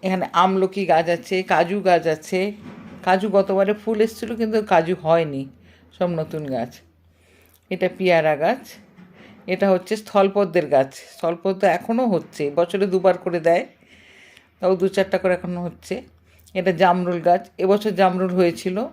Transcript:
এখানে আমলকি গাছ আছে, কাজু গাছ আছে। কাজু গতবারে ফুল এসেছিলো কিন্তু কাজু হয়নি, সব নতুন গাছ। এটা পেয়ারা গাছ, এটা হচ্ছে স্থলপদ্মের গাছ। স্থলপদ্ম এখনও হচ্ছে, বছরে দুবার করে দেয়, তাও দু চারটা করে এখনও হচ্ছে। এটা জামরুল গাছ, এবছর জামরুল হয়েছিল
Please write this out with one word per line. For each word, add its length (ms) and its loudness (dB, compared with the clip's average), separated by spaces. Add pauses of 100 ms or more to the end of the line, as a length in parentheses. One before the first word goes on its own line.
এখানে 220 -2 (180)
আমলকি 400 0 (100)
গাছ 160 4
আছে, 280 -2 (160)
কাজু 260 0 (100)
গাছ 180 2
আছে। 340 -4 (640)
কাজু 200 2 (100)
গতবারে 360 2 (100)
ফুল 220 -4
এসেছিলো 360 -8
কিন্তু 180 -2 (140)
কাজু 300 2
হয়নি, 400 0 (540)
সব 120 -2 (120)
নতুন 220 -8 (120)
গাছ। 180 -6 (960)
এটা 260 -2
পেয়ারা 400 2
গাছ, 260 -2 (880)
এটা 200 0
হচ্ছে 240 -2
স্থলপদ্মের 760 0
গাছ। 160 4 (220)
স্থলপদ্ম 500 -4 (160)
এখনও 260 -2 (100)
হচ্ছে, 280 -4 (160)
বছরে 280 0
দুবার 380 2
করে 160 -2
দেয়, 240 2 (920)
তাও 200 0
দু 120 0
চারটা 300 -2
করে 200 0
এখনও 280 -8
হচ্ছে। 280 -10 (600)
এটা 160 0 (100)
জামরুল 480 2
গাছ, 140 4 (160)
এবছর 420 0
জামরুল 380 2
হয়েছিল 380 0 (160)